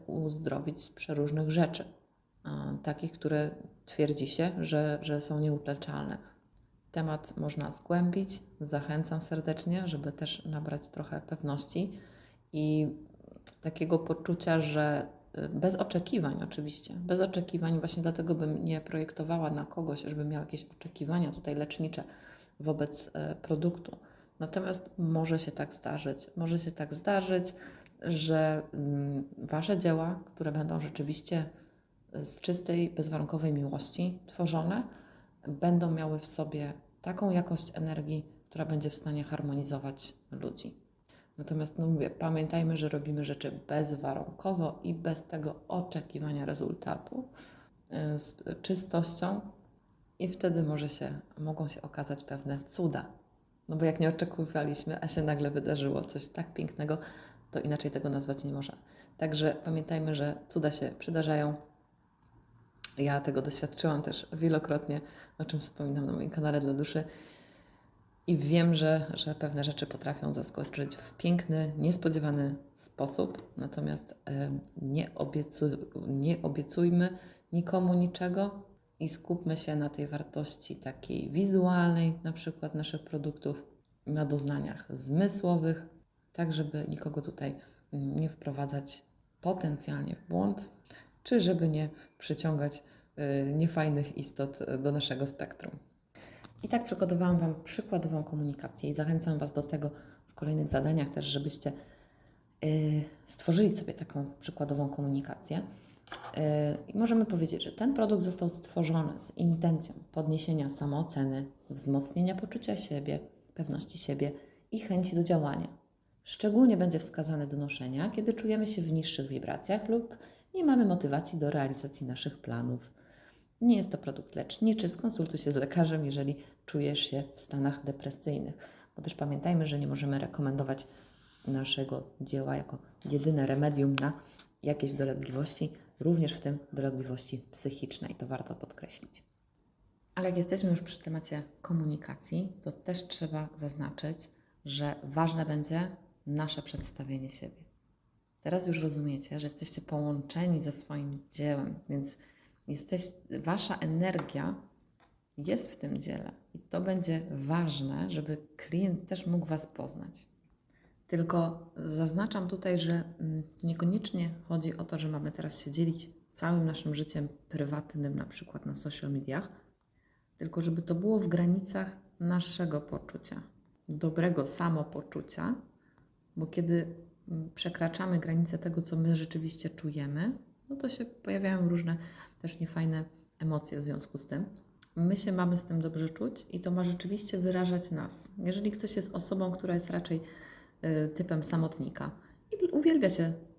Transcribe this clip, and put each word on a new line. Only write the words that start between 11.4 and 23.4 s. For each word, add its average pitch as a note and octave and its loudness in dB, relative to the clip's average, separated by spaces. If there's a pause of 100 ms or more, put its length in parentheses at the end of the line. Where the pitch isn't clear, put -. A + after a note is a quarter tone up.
i D3+ 4 (720)
takiego E3 2
poczucia, E3 2
że, D3+ 2 (320)
y, D3+ -2
bez F#3 2
oczekiwań F3+ 0
oczywiście, - -6
bez F3+ 2
oczekiwań, F3 2
właśnie E3 -2
dlatego E3 2
bym D#3 0
nie D#3+ 2
projektowała D#3 -2
na D3 -2
kogoś, D#3 -4
żeby D3+ -4
miał D3 -2
jakieś D3+ -8
oczekiwania E3 -2
tutaj - -4
lecznicze D3 -2 (560)
wobec, D3 -2
e, D#3 -2
produktu. E3+ -2 (440)